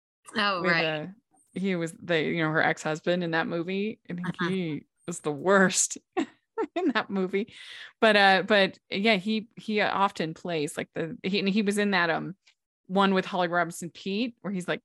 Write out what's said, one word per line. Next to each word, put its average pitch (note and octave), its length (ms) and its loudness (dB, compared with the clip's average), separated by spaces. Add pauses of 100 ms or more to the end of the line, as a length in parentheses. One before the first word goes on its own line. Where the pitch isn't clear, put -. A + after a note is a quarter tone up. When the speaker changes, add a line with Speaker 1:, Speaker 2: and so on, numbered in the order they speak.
(380)
Speaker 1:
Oh, G3+ 240 0
Speaker 2:
with, F3 100 0
Speaker 1:
right. D#3+ 140 2
Speaker 2:
uh, D#3 200 -4 (480)
he F#3+ 220 -2
was E3 180 -4
the, E3 280 -2
you D#3+ 220 0
know, D#3 80 0
her D#3 100 2
ex-husband D#3+ 600 0
in E3 80 -2
that E3 160 0
movie. F#3 600 -4
I F3+ 60 -8
mean, F3 140 -8
Speaker 1:
Uh-huh. E3+ 220 -4
Speaker 2:
he F3 360 -4 (220)
was E3+ 140 -10
the D3+ 100 -4
worst F#3 680 4 (100)
<laughs> - 100 -8 (580)
in E4 180 0
that - 160 -2
movie. G3 440 -2 (460)
But, G#3+ 160 6
uh, F#3+ 320 6
but G3+ 320 4 (100)
yeah, G#3 280 2
he, A3 400 -4
he G#3 240 -2
often F#3 520 0
plays, D#3+ 440 -6
like, - 180 -6
the, D#3+ 260 -6
he, F#3+ 180 -2
and G3 100 0
he G#3+ 140 2
was G3+ 140 0
in G3+ 140 0
that, F3 180 2
um, D#3 260 -4 (520)
one G3 280 4
with F#3 100 2
Holly F3+ 240 -2
Robinson E3+ 400 -2
Peete, G#3+ 520 -6
where G3+ 120 -8
he's, F3 140 -6
like, D#3+ 180 -2